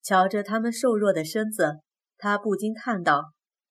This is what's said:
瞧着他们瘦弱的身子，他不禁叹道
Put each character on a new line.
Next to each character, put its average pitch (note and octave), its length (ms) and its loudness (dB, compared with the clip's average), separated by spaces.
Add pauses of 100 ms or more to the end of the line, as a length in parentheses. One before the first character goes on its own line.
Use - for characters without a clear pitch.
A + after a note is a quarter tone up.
瞧 F#3 240 4
着 G#3 160 -2
他 G#3 160 -2
们 A#3 140 -2
瘦 A#3 240 0
弱 G3+ 160 2
的 D#3+ 100 0
身 G#3+ 280 -4
子， D3+ 300 -2 (360)
他 G3+ 220 -2
不 G3+ 180 -2
禁 G#3+ 160 -4
叹 A3+ 300 -4
道 D#3 320 0 (360)